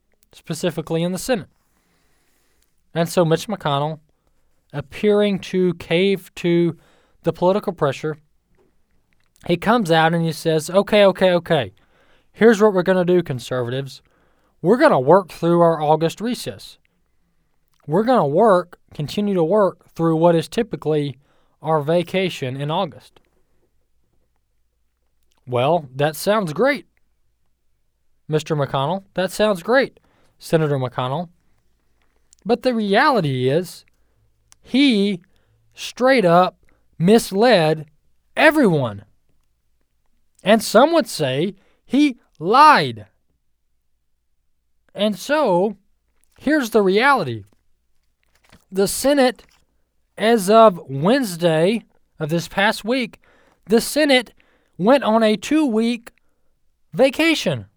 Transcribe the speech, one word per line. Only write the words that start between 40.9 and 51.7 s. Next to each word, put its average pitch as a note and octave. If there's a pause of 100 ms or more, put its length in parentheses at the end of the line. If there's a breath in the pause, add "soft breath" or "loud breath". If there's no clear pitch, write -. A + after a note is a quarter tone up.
would D#4
say D3+ (300)
he C#4 (200)
lied. F3+ (1900)
And G3+
so, A3 (640)
here's C4+
the A3+
reality. F#3+ (1300)
The F#3+
Senate, C4+ (720)
as G#3
of G#3+
Wednesday E3+ (360)